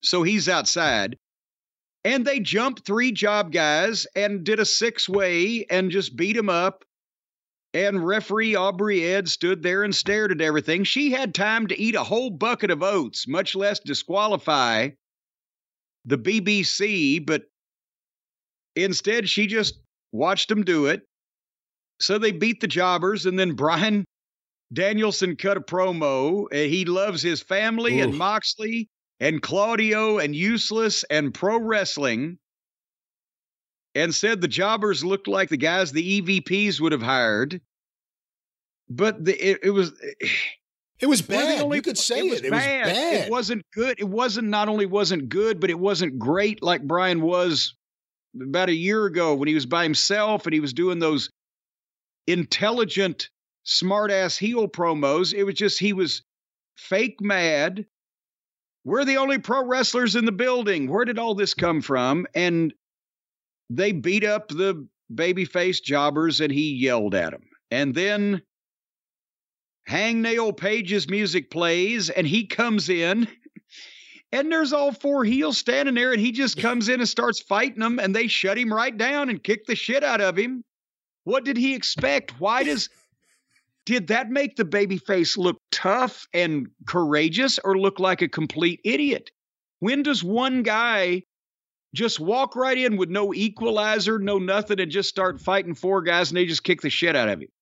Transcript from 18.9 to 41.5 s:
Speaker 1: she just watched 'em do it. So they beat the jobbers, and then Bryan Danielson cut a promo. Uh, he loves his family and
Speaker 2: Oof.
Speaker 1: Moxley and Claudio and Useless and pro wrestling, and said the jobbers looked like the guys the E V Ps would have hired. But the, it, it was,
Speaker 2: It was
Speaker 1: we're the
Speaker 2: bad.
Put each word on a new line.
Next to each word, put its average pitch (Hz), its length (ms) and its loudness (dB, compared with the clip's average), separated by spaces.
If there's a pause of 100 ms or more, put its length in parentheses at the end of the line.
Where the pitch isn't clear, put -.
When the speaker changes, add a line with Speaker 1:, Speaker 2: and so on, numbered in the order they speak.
Speaker 1:
she 208 180 0
just 208 320 -2 (320)
watched 160 400 0
'em 208 140 2
do 165 220 2
it. 151 180 0 (960)
So 202 180 2
they 214 140 2
beat 202 280 0
the 226 60 -2
jobbers, 180 600 0
and 185 120 0
then 185 140 2
Bryan 170 520 2 (680)
Danielson 196 640 0
cut 190 220 0
a - 20 -6
promo. 170 840 0
Uh, 147 200 0
he 170 200 0
loves 180 360 0
his 165 180 -2
family 226 600 0
and 143 140 2
Speaker 2:
Oof. 147 40 -6
Speaker 1:
Moxley 214 680 -2 (320)
and 151 200 0
Claudio 214 800 0
and 147 160 -2
Useless 214 680 0
and 151 280 0
pro 214 280 0
wrestling, 170 800 -2 (1600)
and 160 200 0
said 214 260 0
the 170 80 0
jobbers 196 560 0
looked 190 240 -2
like 190 220 0
the 160 60 -2
guys 160 360 0
the 170 220 0
E 202 60 2
V 185 200 0
Ps 185 400 0
would 156 120 2
have 135 100 0
hired. 127 580 0 (1300)
But 160 360 0
the, 185 260 2
it, 190 120 2
it 190 80 2
was, 185 220 2 (1080)
Speaker 2:
It 262 60 0
was 254 200 4
Speaker 1:
we're 196 120 0
the 285 60 2
Speaker 2:
bad. 311 180 0